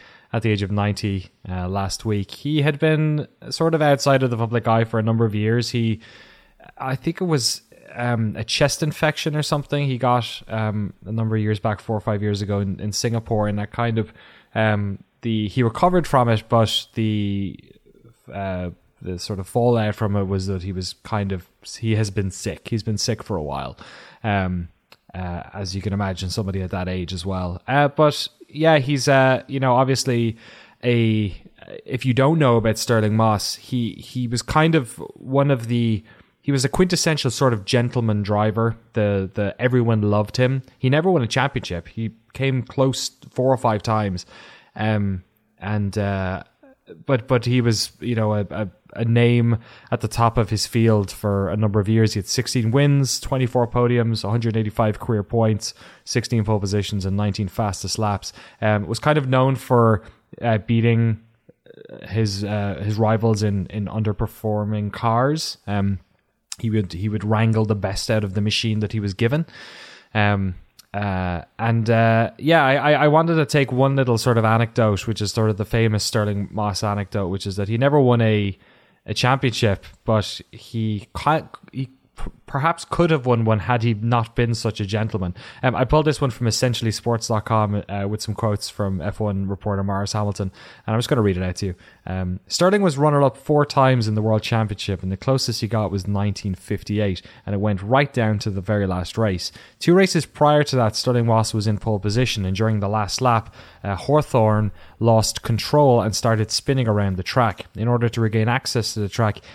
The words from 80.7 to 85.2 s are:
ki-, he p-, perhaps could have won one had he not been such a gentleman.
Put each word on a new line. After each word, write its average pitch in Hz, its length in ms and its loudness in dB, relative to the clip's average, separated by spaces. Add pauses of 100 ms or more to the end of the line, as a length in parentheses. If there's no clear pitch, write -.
ki-, 151 260 0 (300)
he 131 140 -8
p-, - 440 -12 (160)
perhaps 151 400 -4
could 170 240 2
have 143 160 2
won 117 180 2
one 110 160 4
had 117 220 0
he 117 120 2
not 113 400 0
been 117 200 0
such - 260 -4
a 104 60 -2
gentleman. 98 480 -4 (280)